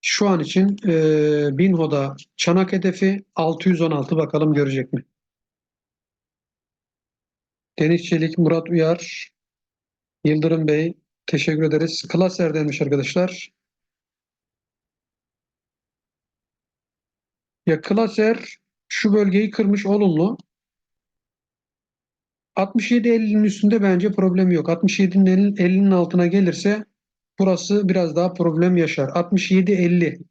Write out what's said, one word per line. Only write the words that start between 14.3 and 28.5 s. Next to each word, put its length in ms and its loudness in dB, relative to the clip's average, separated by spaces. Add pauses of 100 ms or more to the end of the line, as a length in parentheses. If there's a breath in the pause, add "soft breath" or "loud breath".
Ya 140 0
Klaser 760 -2 (300)
şu 240 -2
bölgeyi 380 2
kırmış, 360 0
olumlu. 520 2 (2250)
Altmış 340 -2
yedi 180 2
ellinin 360 2
üstünde 380 2
bence 300 2
problem 380 2
yok. 180 0
Altmış 320 0
yedinin 560 2
ellinin 340 2
altına 360 2
gelirse 580 0 (540)
burası 500 0
biraz 280 0
daha 160 0
problem 440 0